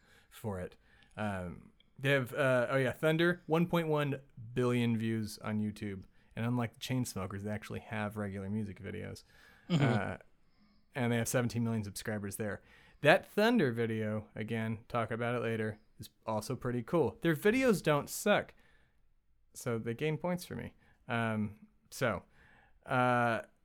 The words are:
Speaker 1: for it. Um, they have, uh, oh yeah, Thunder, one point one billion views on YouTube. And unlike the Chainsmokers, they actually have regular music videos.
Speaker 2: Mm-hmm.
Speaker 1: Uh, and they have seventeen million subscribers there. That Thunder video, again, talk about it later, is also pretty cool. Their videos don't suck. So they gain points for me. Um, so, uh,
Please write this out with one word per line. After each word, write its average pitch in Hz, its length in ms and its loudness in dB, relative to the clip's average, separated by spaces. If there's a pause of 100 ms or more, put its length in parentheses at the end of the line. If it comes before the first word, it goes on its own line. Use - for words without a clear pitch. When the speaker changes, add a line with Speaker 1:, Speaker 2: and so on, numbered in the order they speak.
(300)
Speaker 1:
for 98 300 -6
it. 90 160 -10 (400)
Um, 95 460 -4 (360)
they 139 120 0
have, 135 220 2
uh, 127 380 2
oh 135 60 2
yeah, 131 160 2
Thunder, 165 540 2
one 165 200 2
point 170 220 0
one 147 280 0 (380)
billion 123 420 2
views 110 480 -2
on 107 160 -2
YouTube. 104 400 -4 (360)
And 113 100 -2
unlike 120 280 -2
the - 60 -20
Chainsmokers, 98 640 -4
they 104 80 -4
actually 104 300 -6
have 107 360 -6
regular 98 320 -4
music 101 340 -6
videos. 98 420 -10 (460)
Speaker 2:
Mm-hmm. 151 140 4
Speaker 1:
Uh, 98 320 2 (800)
and 120 180 0
they 120 40 2
have 113 120 0
seventeen 120 360 0
million 113 200 0
subscribers 101 520 -6
there. 101 260 -4 (400)
That 160 300 6
Thunder 214 400 4
video, 110 520 0 (100)
again, 110 440 -2 (100)
talk 113 220 -2
about 120 240 -2
it 120 80 -2
later, 110 360 -2 (200)
is 110 100 -14 (180)
also 110 300 -2
pretty 123 260 -2
cool. 156 400 2
Their 170 140 4
videos 226 460 4
don't 143 260 2
suck. - 460 0 (1000)
So 117 240 -4
they 113 160 -4
gain 151 220 0
points 180 280 -4
for - 100 -10
me. - 180 -8 (360)
Um, 110 440 0 (380)
so, 110 320 -2 (640)
uh, 123 540 2 (240)